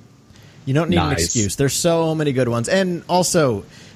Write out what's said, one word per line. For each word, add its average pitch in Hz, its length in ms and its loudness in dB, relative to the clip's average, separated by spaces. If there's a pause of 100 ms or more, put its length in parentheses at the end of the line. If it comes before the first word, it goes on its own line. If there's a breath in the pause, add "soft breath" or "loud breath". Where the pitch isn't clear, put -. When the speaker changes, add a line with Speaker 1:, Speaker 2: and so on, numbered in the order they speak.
(640 soft breath)
Speaker 1:
You 135 100 -2
don't 160 160 0
need 170 80 2
an 85 120 0
Speaker 2:
Nice. 85 160 0
Speaker 1:
excuse. 101 280 -2
There's 139 200 0
so 165 420 0
many 147 160 -2
good 123 160 0
ones. 117 200 -2
And 180 400 0
also, 156 560 2 (320 loud breath)